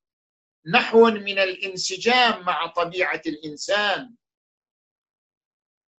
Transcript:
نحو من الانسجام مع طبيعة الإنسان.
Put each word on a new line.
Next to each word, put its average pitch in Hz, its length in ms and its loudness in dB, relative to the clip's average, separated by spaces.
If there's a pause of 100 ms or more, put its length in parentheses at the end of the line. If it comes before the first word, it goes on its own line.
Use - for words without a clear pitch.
(680)
نحو 226 380 6
من 202 340 0
الانسجام 190 1080 0
مع 165 220 -2
طبيعة 170 580 -4
الإنسان. 156 920 -4 (1800)